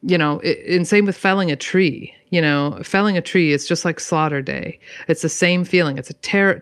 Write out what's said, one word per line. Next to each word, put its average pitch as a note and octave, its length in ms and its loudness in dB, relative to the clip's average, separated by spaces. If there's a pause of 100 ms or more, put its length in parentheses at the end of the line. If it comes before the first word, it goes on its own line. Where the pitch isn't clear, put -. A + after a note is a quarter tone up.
you F3 140 2
know, D3+ 260 0
i-, - 140 0 (140)
and F3 180 0
same G#3 160 4
with G3 120 -2
felling F#3+ 340 0
a C#3 60 0
tree, - 580 -2 (160)
you E3+ 100 2
know, D3 420 0
felling G3 360 0
a - 20 -2
tree E3 320 2
is C#3 160 -2
just E3+ 160 -2
like E3+ 160 -4
slaughter D#3 400 -2
day. C3+ 380 -8 (280)
It's D#3 160 0
the D#3+ 60 0
same F3+ 360 0
feeling. D#3+ 340 0
It's C3+ 120 -12
a D#3 40 -14
ter-, G3 480 0